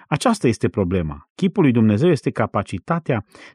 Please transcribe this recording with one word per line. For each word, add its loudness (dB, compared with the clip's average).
Aceasta 0
este 0
problema. -4
Chipul 0
lui 4
Dumnezeu 4
este 0
capacitatea -4